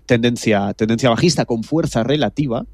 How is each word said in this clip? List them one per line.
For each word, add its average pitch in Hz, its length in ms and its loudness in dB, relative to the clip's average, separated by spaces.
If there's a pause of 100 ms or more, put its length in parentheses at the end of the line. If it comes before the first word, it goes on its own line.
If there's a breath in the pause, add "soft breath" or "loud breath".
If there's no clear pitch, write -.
tendencia, 113 680 0
tendencia 113 380 0
bajista 127 340 2
con 117 200 -4
fuerza 156 380 -2
relativa, 131 720 -2